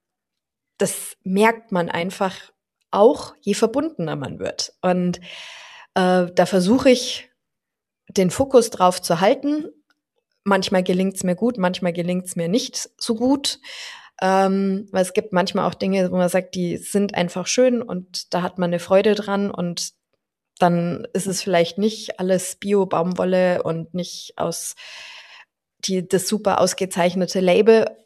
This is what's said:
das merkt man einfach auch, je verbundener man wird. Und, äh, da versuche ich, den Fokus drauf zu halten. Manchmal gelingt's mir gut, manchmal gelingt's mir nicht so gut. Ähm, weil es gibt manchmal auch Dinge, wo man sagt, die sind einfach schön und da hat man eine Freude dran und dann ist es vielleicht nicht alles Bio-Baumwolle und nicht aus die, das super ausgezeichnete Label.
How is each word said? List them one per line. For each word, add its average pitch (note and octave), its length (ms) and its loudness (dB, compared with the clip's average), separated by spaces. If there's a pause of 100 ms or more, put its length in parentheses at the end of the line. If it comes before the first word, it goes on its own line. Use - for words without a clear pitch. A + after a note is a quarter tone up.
(760)
das - 480 -6
merkt G#3+ 480 2
man F3 160 0
einfach F#3 480 -4 (540)
auch, A3 500 4
je G3+ 140 -2
verbundener A3+ 600 -2
man B2+ 240 -8
wird. - 440 -8
Und, F3+ 360 0 (760)
äh, F#3 380 2
da F3+ 140 4
versuche G3+ 440 4
ich, - 380 0 (760)
den F#3 240 0
Fokus C4 400 4
drauf F3+ 320 2
zu E3 180 -2
halten. C#4 440 2 (800)
Manchmal F#3+ 400 2
gelingt's F#3+ 400 -2
mir F3+ 100 -2
gut, A3 240 -2
manchmal F#3 340 -2
gelingt's F3+ 440 -6
mir E3+ 100 -4
nicht A#3+ 520 -4
so A3+ 180 -4
gut. C4+ 420 -2 (640)
Ähm, F#3+ 680 0
weil F#3+ 120 0
es F#3 100 -2
gibt G#3+ 200 -4
manchmal F3+ 360 0
auch E3 60 -2
Dinge, F#3+ 360 0
wo F#3 60 -2
man F3+ 120 2
sagt, F#3 280 -2
die F3 200 -2
sind G3+ 380 -2
einfach F3+ 320 -4
schön B3 360 2
und - 520 -6
da F3 80 0
hat F3+ 160 -6
man F3 120 0
eine F3 100 -2
Freude G3+ 340 4
dran G3+ 340 -2
und F3 440 -6 (640)
dann F3 540 2
ist F#3+ 160 -4
es F3+ 120 -4
vielleicht F3 380 2
nicht G#3+ 400 -4
alles F#3 380 -2
Bio-Baumwolle F#3 1040 0
und E3 320 -6
nicht - 400 -10
aus - 400 -6 (1080)
die, F#3 240 -2
das F3+ 180 0
super G#3 340 0
ausgezeichnete F#3 800 0
Label. G3+ 500 4 (180)